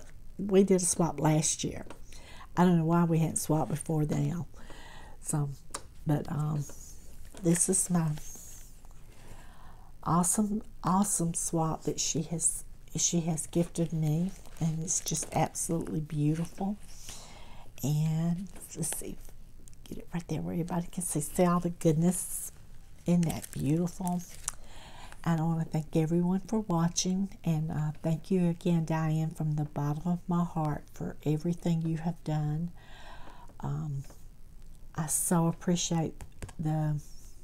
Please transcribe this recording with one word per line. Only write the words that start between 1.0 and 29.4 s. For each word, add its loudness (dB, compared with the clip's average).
last 4
year. -6
I 8
don't 8
know 4
why 6
we 4
hadn't 2
swapped 2
before 2
now. 0
So, 0
but, 2
um, 0
this 4
is 2
my 4
awesome, 2
awesome 4
swap 0
that 0
she 0
has, 0
she 4
has 0
gifted 2
me, 2
and 0
it's 0
just -2
absolutely 0
beautiful. 0
And 2
let's -2
see, -8
get -8
it -10
right -4
there -2
where -4
everybody -2
can -6
see. -2
See 2
all 4
the 0
goodness. 2
Isn't 6
that -2
beautiful? 2
And 4
I 2
wanna 2
thank 0
everyone 4
for 0
watching, 2
and, 2
uh, 0
thank 0
you 6
again, 2
Diane, 2
from 0